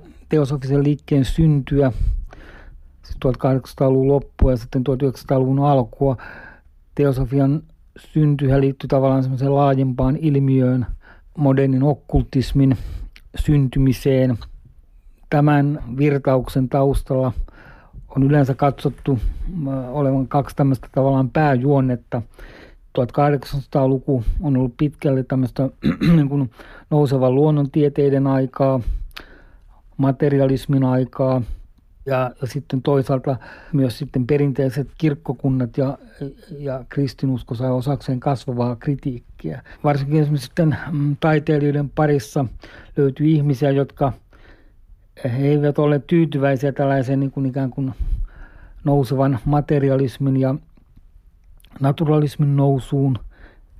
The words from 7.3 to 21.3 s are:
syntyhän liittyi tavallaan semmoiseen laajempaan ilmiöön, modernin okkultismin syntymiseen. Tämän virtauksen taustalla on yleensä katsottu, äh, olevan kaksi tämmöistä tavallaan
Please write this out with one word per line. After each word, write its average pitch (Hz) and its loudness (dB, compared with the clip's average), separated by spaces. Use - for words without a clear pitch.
syntyhän 143 2
liittyi 135 -2
tavallaan 135 2
semmoiseen 135 0
laajempaan 135 2
ilmiöön, 135 2
modernin 135 2
okkultismin 135 0
syntymiseen. 131 2
Tämän 147 2
virtauksen 135 0
taustalla 135 0
on 135 0
yleensä 139 4
katsottu, 139 -2
äh, 131 -6
olevan 135 0
kaksi - -2
tämmöistä 135 0
tavallaan 135 2